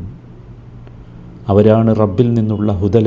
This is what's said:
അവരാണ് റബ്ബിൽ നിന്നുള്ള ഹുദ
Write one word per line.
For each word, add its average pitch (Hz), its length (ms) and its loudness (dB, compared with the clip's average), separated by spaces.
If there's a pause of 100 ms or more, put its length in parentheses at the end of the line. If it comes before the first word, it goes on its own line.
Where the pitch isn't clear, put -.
(1500)
അവരാണ് 110 400 4 (100)
റബ്ബിൽ 107 260 0 (100)
നിന്നുള്ള 107 340 -2 (100)
ഹുദ 101 260 0